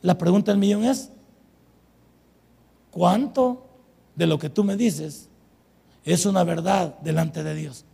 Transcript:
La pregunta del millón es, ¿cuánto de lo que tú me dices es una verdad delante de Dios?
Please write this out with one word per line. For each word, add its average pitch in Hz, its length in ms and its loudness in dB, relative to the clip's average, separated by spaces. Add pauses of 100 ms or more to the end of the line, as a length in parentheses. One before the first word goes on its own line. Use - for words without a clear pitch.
La 175 160 2
pregunta 185 340 2
del 202 80 2
millón 208 240 2
es, 269 280 -2 (1800)
¿cuánto 247 760 0 (480)
de 170 100 0
lo 156 140 2
que 151 100 -6
tú 208 140 0
me 196 140 -2
dices 156 500 -4 (760)
es 175 200 2
una 190 180 2
verdad 170 580 -2
delante 156 420 -2
de 156 120 -6
Dios? 151 280 -12 (100)